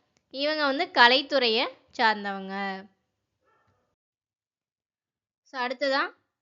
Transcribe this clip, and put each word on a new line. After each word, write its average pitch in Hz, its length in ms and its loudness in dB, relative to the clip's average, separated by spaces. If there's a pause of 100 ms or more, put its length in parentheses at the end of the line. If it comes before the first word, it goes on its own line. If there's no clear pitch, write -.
(340)
இவங்க 294 320 -2
வந்து 285 280 0
கலைத்துறையை 247 720 4 (260)
சார்ந்தவங்க. 202 640 -2 (3000)
So, 269 60 -6
அடுத்ததா 269 420 -2 (400)